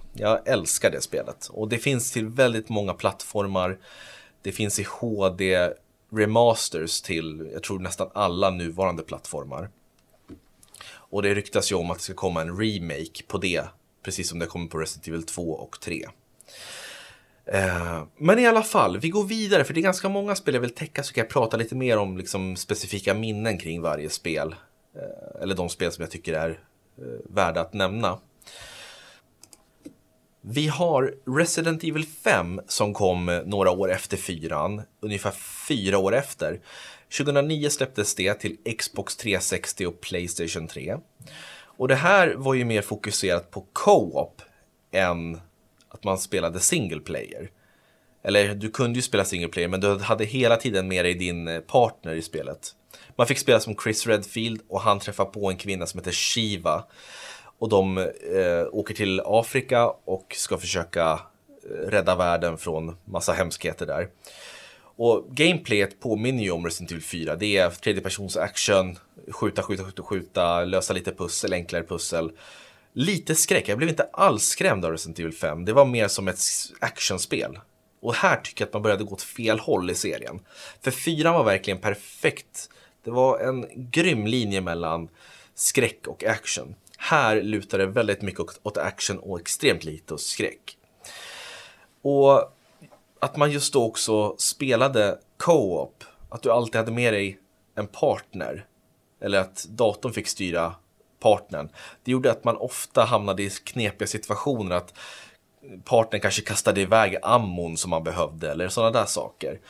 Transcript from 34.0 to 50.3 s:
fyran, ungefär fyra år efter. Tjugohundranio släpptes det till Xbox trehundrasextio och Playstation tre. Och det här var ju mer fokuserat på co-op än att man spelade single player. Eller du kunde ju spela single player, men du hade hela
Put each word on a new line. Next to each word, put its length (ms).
fyran, 640
ungefär 300
fyra 300
år 180
efter. 460
Tjugohundranio 560
släpptes 460
det 180
till 240
Xbox 380
trehundrasextio 720
och 140
Playstation 640
tre. 300
Och 100
det 80
här 400
var 180
ju 120
mer 160
fokuserat 720
på 220
co-op 680
än 500
att 140
man 140
spelade 420
single 400
player. 520
Eller 320
du 160
kunde 280
ju 20
spela 240
single 220
player, 200
men 140
du 160
hade 280
hela 320